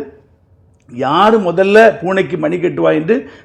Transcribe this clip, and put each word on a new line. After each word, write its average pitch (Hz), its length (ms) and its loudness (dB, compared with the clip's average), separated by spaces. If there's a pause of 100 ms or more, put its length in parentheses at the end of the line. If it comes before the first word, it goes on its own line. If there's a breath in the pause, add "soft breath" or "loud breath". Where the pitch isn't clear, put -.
(920)
யாரு 170 460 2
முதல்ல 196 600 2
பூனைக்கு 185 400 -4
மணி 156 180 -4
கட்டுவா 160 360 -2
என்று 185 380 -2 (140 loud breath)